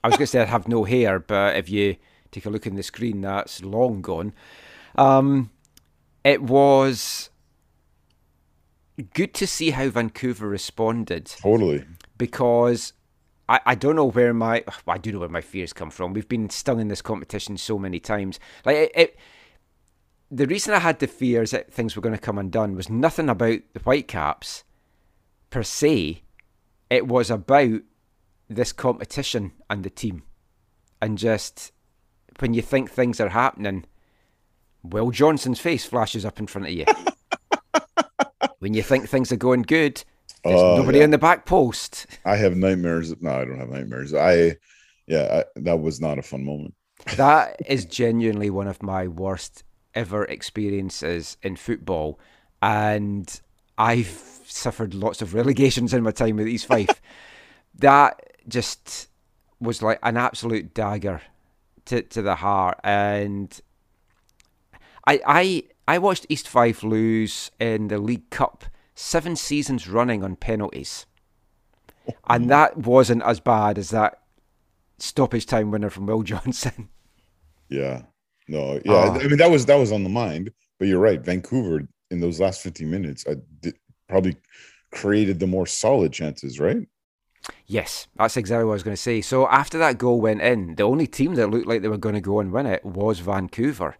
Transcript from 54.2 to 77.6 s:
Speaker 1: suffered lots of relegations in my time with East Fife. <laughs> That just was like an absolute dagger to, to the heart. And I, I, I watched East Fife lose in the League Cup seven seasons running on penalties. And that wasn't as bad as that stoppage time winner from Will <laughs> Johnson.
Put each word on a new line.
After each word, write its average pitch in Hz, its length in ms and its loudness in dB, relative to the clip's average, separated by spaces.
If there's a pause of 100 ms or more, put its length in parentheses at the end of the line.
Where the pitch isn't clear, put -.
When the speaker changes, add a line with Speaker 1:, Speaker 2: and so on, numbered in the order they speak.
Speaker 1:
suffered 110 480 -6
lots 98 280 -4
of 90 120 -8
relegations 123 580 2
in 120 120 2
my 107 80 0
time 113 240 0
with 107 100 -2
East 117 200 -6
Fife. 117 340 2 (360)
<laughs> - 420 -20
That 139 420 6 (260)
just - 600 -8 (500)
was 113 240 -4
like 110 220 0
an 120 120 0
absolute 113 560 -4
dagger 101 480 -4 (680)
to, 123 160 -2
to - 200 -8
the 98 140 0
heart. 95 480 0
And 101 760 -2 (1400)
I, 139 220 4
I, 175 360 4 (260)
I 170 100 2
watched 185 300 0
East 151 200 -4
Fife 117 360 2
lose 110 720 -2
in 110 300 -2
the 104 100 -4
League 110 320 -4
Cup - 340 -4 (300)
seven 165 400 -4
seasons 143 540 -4
running 113 340 0
on 95 140 -6
penalties. - 720 -6 (1200)
And 120 220 2
that 147 260 6
wasn't 123 480 4
as 113 160 2
bad 107 380 2
as 95 120 -10
that 107 300 0 (800)
stoppage 123 480 -2
time 107 260 -2
winner 104 180 -4
from 98 160 -10
Will 110 160 0
<laughs> - 0 -
Johnson. 107 680 -6 (800)